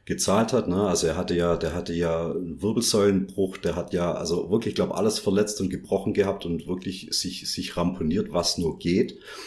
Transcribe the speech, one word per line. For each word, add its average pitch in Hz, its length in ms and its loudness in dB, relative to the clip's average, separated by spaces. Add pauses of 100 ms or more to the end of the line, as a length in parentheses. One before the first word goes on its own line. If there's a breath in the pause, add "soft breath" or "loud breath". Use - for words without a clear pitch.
gezahlt 98 480 2
hat, 117 160 2
ne? 92 180 2
Also 90 220 2
er 78 80 2
hatte 90 180 0
ja, 85 220 4
der 82 180 -2
hatte 85 200 -4
ja 82 360 0
einen 82 320 -6
Wirbelsäulenbruch, 101 920 2
der 85 220 -2
hat - 160 -4
ja, 87 180 2
also 82 380 -2
wirklich, 113 260 0
glaub, 95 160 0
alles 107 260 0
verletzt 104 440 2
und 92 80 0
gebrochen 95 440 -2
gehabt 98 320 2
und 85 220 -4
wirklich 92 440 -6
sich, - 380 -4
sich - 280 -6
ramponiert, 87 560 0
was 87 240 2
nur 78 220 -2
geht, - 380 2 (300 loud breath)